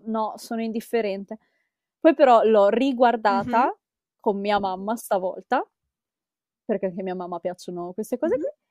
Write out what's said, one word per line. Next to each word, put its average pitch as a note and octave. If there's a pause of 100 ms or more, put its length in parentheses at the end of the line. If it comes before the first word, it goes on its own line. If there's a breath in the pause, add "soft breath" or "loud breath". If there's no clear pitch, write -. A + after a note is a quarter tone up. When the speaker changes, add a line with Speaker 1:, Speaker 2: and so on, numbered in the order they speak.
Speaker 1:
no, A3
sono A#3
indifferente". G#3+ (600)
Poi D#4+
però B3+
l'ho G#3
riguardata A#3
Speaker 2:
Mhm. G4+ (460)
Speaker 1:
con G3+
mia G3+
mamma G3
stavolta, G3 (960)
perché G3
anche F3+
a F#3+
mia F#3
mamma F3
piacciono F3
queste G#3+
cose F4+
Speaker 2:
Mhm. D4+
Speaker 1:
qui, C5 (220)